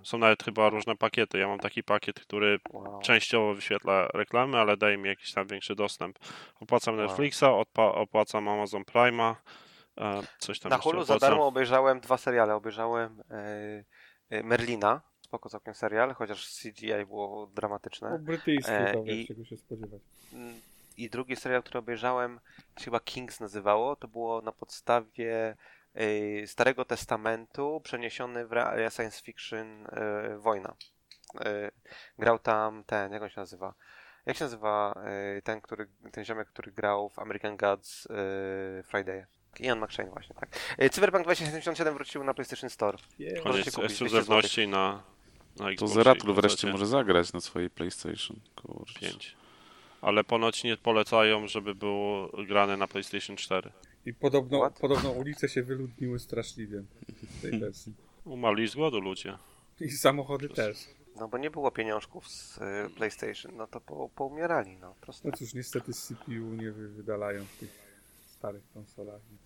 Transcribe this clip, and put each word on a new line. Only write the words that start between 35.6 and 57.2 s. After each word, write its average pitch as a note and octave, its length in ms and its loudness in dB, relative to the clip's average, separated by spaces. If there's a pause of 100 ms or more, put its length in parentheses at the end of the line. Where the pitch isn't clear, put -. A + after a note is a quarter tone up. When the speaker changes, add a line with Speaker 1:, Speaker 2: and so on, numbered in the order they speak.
Speaker 2:
który, G#2 280 -10 (240)
ten G#2+ 120 -10
ziomek, A2 240 -8
który - 240 -16
grał G#2 360 0
w - 100 -20
American G#2 380 -6
Gods, G2+ 540 0
e, F#2+ 720 -4
Friday? F#2+ 440 -4 (340)
Ian A#2+ 240 0
McShane G2+ 260 -6
właśnie, - 300 -16
tak. - 80 -10 (300)
E, C3+ 120 6
Cyberpunk F#3 340 4
dwa E3+ 80 4
tysiące E3+ 180 -2
siedemdziesiąt D#3+ 280 -4
siedem D#3 160 0
wrócił C#3 300 -8
na C3+ 100 0
PlayStation B2+ 360 -8
Store. G2+ 280 0 (200)
Speaker 3:
Yeah. D#3 140 -8
Speaker 1:
Koniec E3+ 120 -4
Speaker 2:
Możecie - 260 2
kupić, G#2+ 200 -2
Speaker 1:
ekskluzywności A2 520 4
Speaker 2:
weźcie G#2 200 2
sobie. G#2 40 2
Speaker 1:
na, G2 360 0 (540)
na G2+ 80 -6
Speaker 4:
To G2 60 -2
Speaker 1:
Xboxie G2+ 240 0
Speaker 4:
Zeratul A#2 360 8
Speaker 1:
i G2+ 40 6
Speaker 4:
wreszcie G2+ 320 4
Speaker 1:
P - 0 -
C. G2+ 60 0
Speaker 4:
może G2 140 0
zagrać G#2 460 4
na F2 80 -6
swojej F2 300 -4
PlayStation. - 720 -8 (160)
Kurczę. - 440 -16
Speaker 1:
Pięć. - 360 -10 (640)
Ale G#2 220 4
ponoć A2+ 400 2
nie A#2 120 0
polecają, G#2+ 720 4
żeby G2+ 260 -4
było G2+ 540 -2 (200)
grane G2+ 280 4
na G2 100 0
PlayStation G2 500 -6
cztery. F#2+ 340 -4 (360)
Speaker 3:
I A#2+ 80 -8
podobno, C3+ 460 0
Speaker 2:
What? C3 200 0
Speaker 3:
podobno C#3 300 8
ulice C3+ 380 -2
się C3 140 0
wyludniły B2+ 560 -4
straszliwie A2 640 -8 (560)